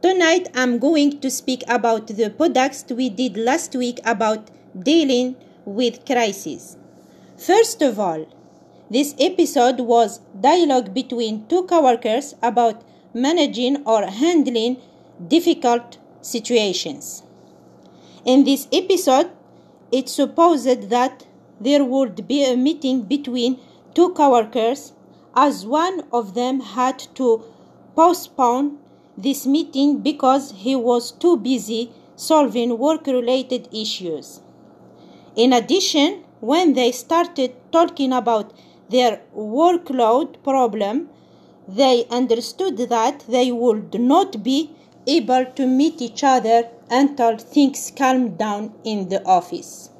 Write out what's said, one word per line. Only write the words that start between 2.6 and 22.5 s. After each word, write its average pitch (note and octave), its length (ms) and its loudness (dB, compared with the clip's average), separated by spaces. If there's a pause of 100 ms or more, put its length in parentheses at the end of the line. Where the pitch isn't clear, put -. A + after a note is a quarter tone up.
we B3 140 -4
did G3 300 -4
last C4 360 -2
week B3 300 -4
about A3 460 -2 (280)
dealing B3+ 560 0 (300)
with A3+ 400 -4
crisis. G#3+ 720 -4 (640)
First A4 420 2
of A#3+ 180 0
all, E3 280 -4 (640)
this C#4+ 280 -2
episode C#4 600 2
was A#3 400 2 (180)
dialogue C4 540 2
between A3+ 540 -6
two F4+ 160 0
coworkers B3+ 800 0
about A#3 420 0 (300)
managing C4 720 0
or A3 180 2
handling B3 720 0 (500)
difficult B3+ 680 0 (240)
situations. G#3+ 1040 -4 (1040)
In C4 180 6
this C4+ 300 0
episode, F4 560 2 (600)
it's B3+ 220 -2
supposed C4 800 0
that B3 360 -2 (320)
there C#4 240 2
would A#3+ 460 -2
be C#4+ 160 0
a B3+ 140 0